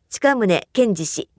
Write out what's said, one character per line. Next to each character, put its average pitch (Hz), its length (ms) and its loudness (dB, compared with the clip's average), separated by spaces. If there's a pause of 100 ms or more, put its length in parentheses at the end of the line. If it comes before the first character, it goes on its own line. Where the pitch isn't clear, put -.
近 277 260 0
宗 196 380 0
健 240 200 2
二 160 120 -6
氏。 - 340 -8